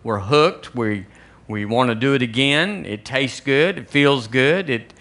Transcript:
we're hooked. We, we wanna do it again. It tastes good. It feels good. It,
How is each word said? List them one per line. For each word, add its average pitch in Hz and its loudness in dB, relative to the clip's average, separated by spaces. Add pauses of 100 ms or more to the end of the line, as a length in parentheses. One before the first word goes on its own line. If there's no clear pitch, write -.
we're 110 -4
hooked. 147 0
We, 107 -2 (420)
we 107 -6
wanna 117 2
do 131 0
it 135 2
again. 139 0
It 104 -10
tastes 135 -4
good. 151 0
It 120 -14
feels 143 2
good. 143 0
It, 117 -4